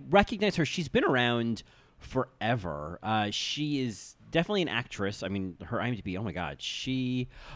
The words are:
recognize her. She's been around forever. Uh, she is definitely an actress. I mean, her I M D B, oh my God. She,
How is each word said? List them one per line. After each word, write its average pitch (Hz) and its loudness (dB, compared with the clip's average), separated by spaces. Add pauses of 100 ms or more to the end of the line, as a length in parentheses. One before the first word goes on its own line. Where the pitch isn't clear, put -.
recognize 196 4
her. 165 4
She's 156 -2
been 254 4
around 120 4 (360)
forever. 90 -2
Uh, 104 2
she 143 -2
is 117 -4 (140)
definitely 175 2
an 151 0
actress. 101 -2
I 95 -2
mean, 95 -2
her 101 -2
I 113 0
M 123 0
D 95 -6
B, 90 -2
oh 107 -4
my 104 -4
God. 78 -4
She, 127 -2 (280)